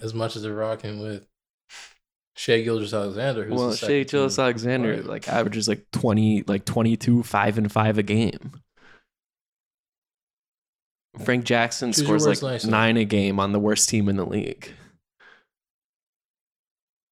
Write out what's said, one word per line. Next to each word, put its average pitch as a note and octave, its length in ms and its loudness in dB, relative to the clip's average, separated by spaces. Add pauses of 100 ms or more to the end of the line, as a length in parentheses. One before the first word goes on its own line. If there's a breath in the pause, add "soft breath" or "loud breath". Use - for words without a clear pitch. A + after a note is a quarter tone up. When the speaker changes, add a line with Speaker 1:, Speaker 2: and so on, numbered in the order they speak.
Speaker 1:
as A2+ 120 -8
much A2+ 240 -4
as G#2 60 -10
they're G#2+ 100 -6
rocking G#2+ 480 -6
with G#2 240 -10 (1120 loud breath)
Shai A2+ 240 2
Gilgeous-Alexander, A2 800 -2
who's A2+ 160 -4
Speaker 2:
Well, B2 120 0
Speaker 1:
the G#2+ 40 -2
Speaker 2:
Shai A2 120 -4
Speaker 1:
second C#3+ 100 2
team C#3 80 0 (140)
Speaker 2:
Gilgeous-Alexander, B2 720 0
Speaker 1:
player. G#2+ 100 -6
Speaker 2:
like, G#2 240 -10
averages, A2 400 -2
like, G#2+ 240 -2
twenty, G#2+ 560 2
like, G2 160 0
twenty-two, A#2 600 2
five G#2+ 340 0
and G#2+ 120 0
five G#2+ 280 2
a G#2+ 60 2
game. G#2+ 580 -2 (2500 soft breath)
Frank B2 220 0
Jackson A#2 460 0
Speaker 1:
Choose G#2 80 0
your A2 200 2
Speaker 2:
scores, - 80 2
Speaker 1:
words - 160 2
Speaker 2:
like, C3 100 -4
Speaker 1:
nicely. A2 180 -2
Speaker 2:
nine A2+ 260 4
a A2+ 80 4
game G2+ 340 2
on G2 120 0
the G#2 80 2
worst G#2 300 2
team G#2 200 2
in G2 60 0
the G2 100 -2
league. - 460 -6 (2500 soft breath)